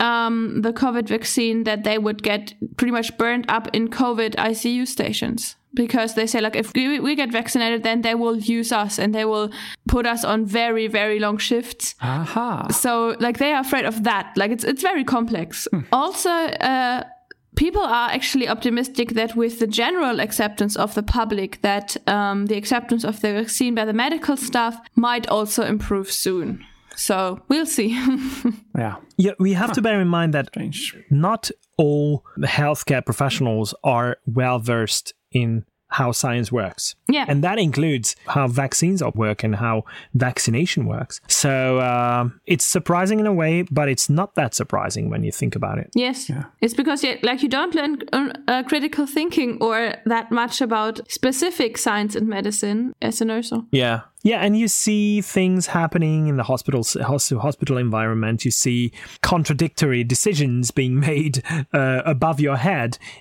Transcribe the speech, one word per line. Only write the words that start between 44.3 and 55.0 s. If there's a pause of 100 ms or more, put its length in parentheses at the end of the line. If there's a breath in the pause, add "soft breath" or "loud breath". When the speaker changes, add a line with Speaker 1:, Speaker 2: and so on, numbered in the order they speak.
Speaker 3:
that
surprising
when
you
think
about
it.
Speaker 1:
Yes.
Speaker 2:
Yeah. (140)
Speaker 1:
It's
because,
yeah,
like,
you
don't
learn, (100)
uh, (140)
uh,
critical
thinking
or (120)
that
much
about (100)
specific
science
and
medicine
as
a
nurse. (180)
Speaker 3:
Yeah. (220)
Yeah,
and
you
see